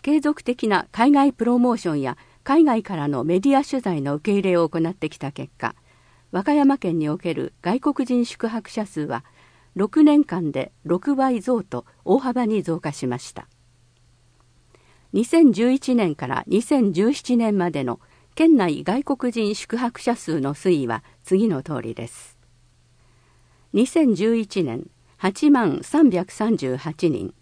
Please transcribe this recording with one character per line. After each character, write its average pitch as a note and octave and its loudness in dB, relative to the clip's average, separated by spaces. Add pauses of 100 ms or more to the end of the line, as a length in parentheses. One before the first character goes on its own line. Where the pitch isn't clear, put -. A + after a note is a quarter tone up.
継 D4 2
続 D4 -2
的 A#3+ -2
な F#3+ 0
海 B3+ 4
外 C#4 4
プ A3+ -4
ロ B3 2
モ A#3+ 2
ー - -8
シ F3 -4
ョ D#3+ -2
ン C#3+ -2
や B2+ -6 (240)
海 D4+ 4
外 A#3+ 4
か F#3+ -6
ら C#3+ -2
の C#3 -2
メ F3 2
デ C4+ 0
ィ C#4 4
ア C#4 0
取 C4 -4
材 E3 -2
の C#3+ -2
受 G3+ -2
け - 2
入 G3+ 0
れ F3+ 2
を E3+ 2
行 E3 -2
っ F3 -4
て D#3 -8
き - -10
た C#3+ -10
結 B2+ -12
果、 - -6 (560)
和 F#3 -4
歌 D4 0
山 C#4 4
県 E3+ -4
に D3+ -2
お D3+ -2
け E3+ -6
る C3+ -6
外 A3 -2
国 C#4 -2
人 A#3+ 0
宿 - -8
泊 A3+ -8
者 G#3+ -6
数 D#3+ -10
は、 C#3+ -6 (500)
六 B3 2
年 D4 6
間 E3+ -4
で C3 -6 (120)
六 F#3 -2
倍 C4 0
増 A#3 -2
と - -10 (180)
大 G3+ 2
幅 B3+ -2
に G#3+ 0
増 E3 -4
加 D#3 -6
し - -8
ま B2 -4
し - -14
た。 - -18 (1700)
二 G#3+ 2
千 D#4+ 6
十 A#3 2
一 C4 0
年 F#3 0
か C3 -8
ら - -4
二 G#3 2
千 A#3 2
十 G#3+ 0
七 B3 -2
年 A3 0
ま F3 0
で C#3+ -4
の B2 -4 (360)
県 D#4+ 4
内 D#3 0
外 A3+ -2
国 B3 -4
人 G#3+ -2
宿 - -8
泊 A#3+ -6
者 F3 0
数 D#3+ -4
の C#3 -2
推 D3+ 0
移 B2 -4
は A2+ -4 (200)
次 G3+ 2
の C#3 -2
通 C#3+ -6
り A2+ -10
で A#2 -12
す。 - -20 (1400)
二 A3+ 2
千 C4+ 2
十 A3 0
一 G3+ -2
年、 A#2+ -6 (300)
八 G3+ 0
万 G#3+ 4
三 D4 4
百 F3+ -2
三 G#3+ -2
十 B2+ -4
八 D3+ -4
人 G2+ -4